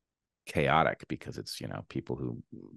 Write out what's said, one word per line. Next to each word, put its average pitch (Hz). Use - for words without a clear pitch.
chaotic 71
because -
it's, -
you 62
know, 50
people -
who 62